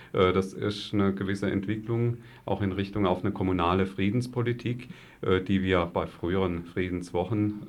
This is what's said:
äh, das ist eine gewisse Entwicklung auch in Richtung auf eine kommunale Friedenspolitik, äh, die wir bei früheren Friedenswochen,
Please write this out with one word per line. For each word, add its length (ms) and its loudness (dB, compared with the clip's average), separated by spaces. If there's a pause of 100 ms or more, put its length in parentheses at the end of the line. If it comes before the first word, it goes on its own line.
(140)
äh, 180 6
das 220 0
ist 400 -4
eine 200 4
gewisse 380 -2
Entwicklung 640 0 (280)
auch 160 -2
in 100 2
Richtung 340 -2
auf 180 2
eine 100 0
kommunale 520 2
Friedenspolitik, 1040 -2 (340)
äh, 200 2
die 220 0
wir 220 4
bei 220 -2
früheren 560 -2
Friedenswochen, 1040 -2